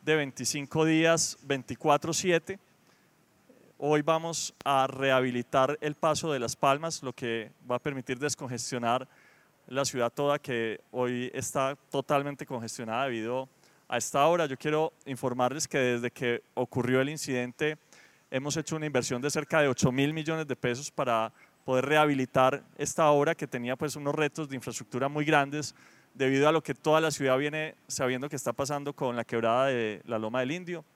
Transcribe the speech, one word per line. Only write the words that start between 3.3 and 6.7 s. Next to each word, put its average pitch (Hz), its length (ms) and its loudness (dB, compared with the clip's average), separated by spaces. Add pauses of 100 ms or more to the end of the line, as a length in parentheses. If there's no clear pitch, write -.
hoy 147 240 2
vamos 160 520 -2 (120)
a 135 220 2
rehabilitar 131 920 2
el 151 160 -4
paso 156 380 0
de 135 60 -2
Las 120 180 -4
Palmas, 147 440 0